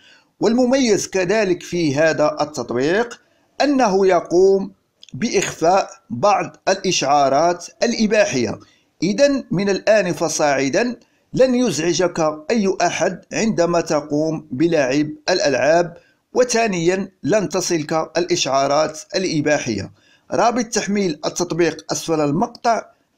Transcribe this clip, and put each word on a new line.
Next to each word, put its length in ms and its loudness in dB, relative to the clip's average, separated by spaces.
والمميز 680 2
كذلك 540 0
في 320 -2
هذا 460 2
التطبيق 800 -2
أنه 460 2
يقوم 640 2
بإخفاء 760 0
بعض 460 0
الإشعارات 1000 2
الإباحية. 760 0
إذن 480 2
من 180 -2
الآن 440 2
فصاعدا 840 0
لن 220 4
يزعجك 680 0
أي 320 0
أحد 500 -2
عندما 480 0
تقوم 680 -2
بلعب 580 0
الألعاب، 680 2
وثانيا 760 0
لن 260 0
تصلك 440 -2
الإشعارات 840 0
الإباحية. 800 -2
رابط 340 0
تحميل 600 -2
التطبيق 680 -2
أسفل 280 -4
المقطع 640 -2